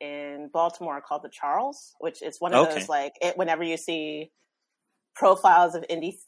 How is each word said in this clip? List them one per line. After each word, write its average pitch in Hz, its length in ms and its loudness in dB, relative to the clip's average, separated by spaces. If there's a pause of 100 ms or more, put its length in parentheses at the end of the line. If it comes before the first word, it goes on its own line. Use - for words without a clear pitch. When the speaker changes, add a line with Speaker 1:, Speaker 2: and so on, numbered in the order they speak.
Speaker 1:
in 143 520 -12
Baltimore 165 480 -2
called 147 220 -8
the 143 80 -14
Charles, 220 720 -4
which - 220 -8
is - 180 -10
one 170 140 -4
of 143 120 6
Speaker 2:
Okay. 156 140 -2
Speaker 1:
those, - 80 -8
like, 143 340 -4
it, 175 140 -2
whenever 170 260 -2
you 165 140 -2
see 156 540 -8 (840)
profiles 180 600 6
of 165 140 -8
indie 170 280 -6 (120)